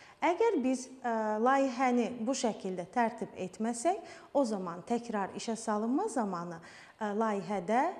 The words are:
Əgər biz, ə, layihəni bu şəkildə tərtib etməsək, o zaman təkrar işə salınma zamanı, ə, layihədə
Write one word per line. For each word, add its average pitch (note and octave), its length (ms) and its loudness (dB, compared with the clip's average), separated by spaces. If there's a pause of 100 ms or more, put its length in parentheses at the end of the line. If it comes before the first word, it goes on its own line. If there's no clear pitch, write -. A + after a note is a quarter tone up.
(180)
Əgər F4+ 420 4
biz, B3+ 240 2 (140)
ə, A#3+ 140 -2 (240)
layihəni B3+ 680 4 (100)
bu A3+ 220 -2
şəkildə F#3+ 500 -2
tərtib A3+ 480 0
etməsək, A#3 640 -2 (300)
o C#4 180 4
zaman F#3 400 -4
təkrar A#3 480 -2
işə A3 240 -4
salınma A3+ 480 0
zamanı, F3+ 540 -4
ə, - 500 -10
layihədə G3+ 680 0 (200)